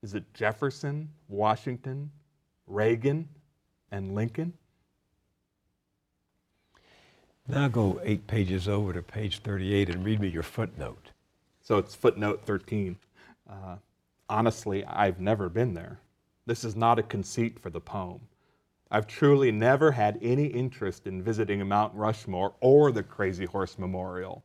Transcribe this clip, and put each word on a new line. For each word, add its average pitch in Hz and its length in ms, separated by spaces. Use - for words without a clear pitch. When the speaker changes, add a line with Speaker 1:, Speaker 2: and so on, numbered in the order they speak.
Speaker 1:
Is 101 100
it - 220
Jefferson, 143 720
Washington, 123 840
Reagan, 117 600
and 95 240
Lincoln? 117 380
Speaker 2:
Now 135 220
go 107 340
eight 107 240
pages 95 400
over 101 240
to 87 100
page 104 380
thirty-eight 98 500
and 87 140
read 107 160
me 101 80
your 82 160
footnote. - 680
Speaker 1:
So 110 160
it's - 180
footnote 104 500
thirteen. 98 520
Uh, 95 280
honestly, 107 560
I've 92 380
never 104 260
been 107 260
there. 80 280
This - 200
is 107 100
not 113 240
a 107 40
conceit 113 540
for - 120
the 85 100
poem. 92 400
I've 104 160
truly 139 460
never 131 400
had 104 280
any 131 260
interest 120 600
in 95 160
visiting 104 420
Mount 104 300
Rushmore 101 640
or 139 320
the 107 120
Crazy 92 420
Horse 95 340
Memorial. 92 640